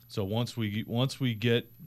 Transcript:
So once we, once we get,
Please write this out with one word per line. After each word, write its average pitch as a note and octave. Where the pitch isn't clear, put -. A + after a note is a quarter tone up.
So G#2
once A2+
we, G#2+
once B2
we B2
get, A#2+